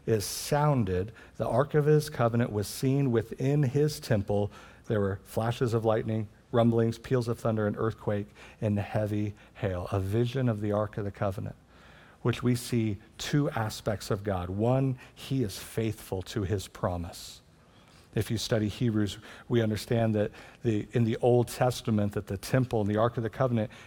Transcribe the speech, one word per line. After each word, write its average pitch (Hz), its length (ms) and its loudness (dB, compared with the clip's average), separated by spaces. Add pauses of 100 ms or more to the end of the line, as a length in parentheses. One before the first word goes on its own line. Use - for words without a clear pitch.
is 110 200 2
sounded, 117 880 0 (240)
the - 100 -2
ark 135 260 2
of 151 120 4
his 151 240 4
covenant 117 420 2
was 104 160 -2
seen 135 440 2
within 135 520 2
his 143 360 2
temple. 101 520 0 (360)
There 110 120 2
were 98 240 0
flashes 117 500 -2
of 113 120 0
lightning, 110 420 2 (240)
rumblings, 117 460 4
peals 123 300 0
of 117 120 -4
thunder, 110 280 0
an 107 100 -2
earthquake, 107 500 -2 (320)
and 104 180 0
heavy 107 580 -2 (180)
hail, 90 380 -4
a 104 80 0
vision 120 500 0
of 104 120 -2
the 104 120 0
ark 104 240 -2
of 107 80 -4
the 101 60 -6
covenant, 104 440 -4 (680)
which 120 200 0
we 123 120 4
see 113 420 -2 (200)
two 147 340 0
aspects 107 600 -4
of 101 120 -2
God. 90 260 -2
One, 127 480 2 (180)
he 135 280 -2
is 101 140 -4
faithful 107 680 -4
to - 180 -6
his 95 260 -2
promise. - 720 -6 (760)
If 113 160 -2
you 110 60 -2
study 107 300 0
Hebrews, 107 520 0 (280)
we 120 140 2
understand 110 540 0
that 107 160 0 (320)
the, 107 300 0
in 117 120 4
the 113 160 2
Old 120 260 4
Testament, 110 680 0
that 101 120 -4
the 101 120 -6
temple 123 440 0
and 101 80 0
the 104 80 2
Ark 117 200 2
of 120 60 -4
the 110 60 -4
Covenant, 117 400 0 (180)